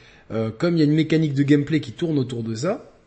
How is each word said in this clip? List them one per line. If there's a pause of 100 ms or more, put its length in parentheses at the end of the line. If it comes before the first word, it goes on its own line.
(320)
euh,
comme
il
y
a
une
mécanique
de
gameplay
qui
tourne
autour
de
ça, (180)